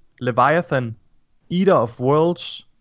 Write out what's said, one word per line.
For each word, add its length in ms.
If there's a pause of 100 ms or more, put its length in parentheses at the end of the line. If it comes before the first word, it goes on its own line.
(200)
Leviathan, 760 (540)
Eater 240
of 260
Worlds, 680 (140)